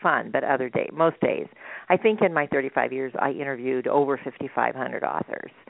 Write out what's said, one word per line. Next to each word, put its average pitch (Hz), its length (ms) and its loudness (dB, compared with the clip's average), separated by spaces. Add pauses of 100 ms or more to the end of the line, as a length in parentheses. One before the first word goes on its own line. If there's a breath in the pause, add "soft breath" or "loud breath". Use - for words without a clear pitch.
fun, 123 300 2
but 135 100 0
other 127 280 0
day, - 200 -2
most 160 300 2
days, - 260 0 (440 loud breath)
I 180 80 6
think 220 240 2
in 185 100 4
my 147 140 2
thirty-five 131 480 0
years, 131 240 -4
I 139 140 0
interviewed 131 540 -2
over 143 300 4
fifty-five 123 580 -2
hundred 123 300 -6
authors. - 480 -4 (180)